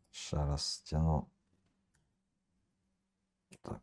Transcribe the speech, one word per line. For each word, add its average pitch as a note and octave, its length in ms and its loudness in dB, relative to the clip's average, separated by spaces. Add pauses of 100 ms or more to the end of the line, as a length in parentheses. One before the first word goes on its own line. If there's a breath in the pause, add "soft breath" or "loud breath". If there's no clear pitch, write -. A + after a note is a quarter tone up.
(120)
Ще - 260 -6
раз C#2+ 240 0
стягну. D#2 640 2 (2250)
Так, - 220 -10